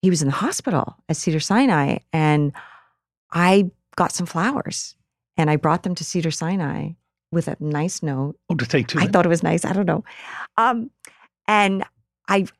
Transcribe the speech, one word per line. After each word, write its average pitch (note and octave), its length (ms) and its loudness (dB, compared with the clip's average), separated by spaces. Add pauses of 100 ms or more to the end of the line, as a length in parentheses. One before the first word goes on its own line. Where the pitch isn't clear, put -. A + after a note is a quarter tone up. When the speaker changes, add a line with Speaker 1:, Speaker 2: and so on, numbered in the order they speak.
Speaker 1:
He F#3+ 80 4
was E3+ 100 2
in C#3+ 80 2
the C3+ 60 0
hospital A3 600 -4 (120)
at D3+ 80 -2
Cedar-Sinai, E3+ 800 2 (140)
and D3+ 400 2 (800)
I F#3 380 4 (260)
got E3+ 160 0
some F3 140 -4
flowers, - 720 -4 (420)
and D#3+ 100 4
I D3+ 80 4
brought D#3 260 2
them F3+ 120 -2
to E3 100 -10
Cedar-Sinai E3 880 -4 (420)
with E3 160 0
a - 100 -6
nice D3+ 440 -4
note. C#3 340 -4 (140)
Speaker 2:
Oh, F3 40 0
to C#3 120 -2
take B2+ 220 2
two D3+ 100 -2
Speaker 1:
I - 60 4
Speaker 2:
in? - 80 0
Speaker 1:
thought F3+ 120 4
it F3 60 4
was E3+ 120 2
nice. E3 220 0
I - 80 -2
don't F#3+ 140 0
know. E3 180 0 (540)
Um, A#3 320 0 (580)
and G3+ 360 2 (440)
I G3 180 2 (140)